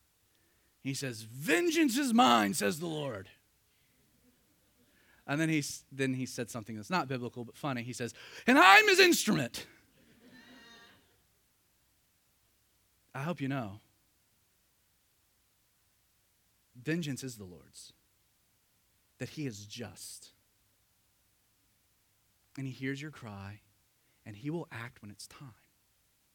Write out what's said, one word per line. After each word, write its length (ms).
He 120
says, 280
"Vengeance 760
is 160
mine, 400
says 240
the 80
Lord." 420
And 140
then 80
he 100
s-, 320
then 240
he 100
said 260
something 260
that's 120
not 200
biblical 360
but 120
funny. 260
He 100
says, 220
"And 120
I'm 280
his 140
instrument." 680
I 80
hope 180
you 80
know, 320
vengeance 480
is 120
the 80
Lord's, 500
that 140
he 160
is 180
just. 680
And 80
he 80
hears 260
your 100
cry, 500
and 100
he 140
will 200
act 300
when 100
it's 160
time. 220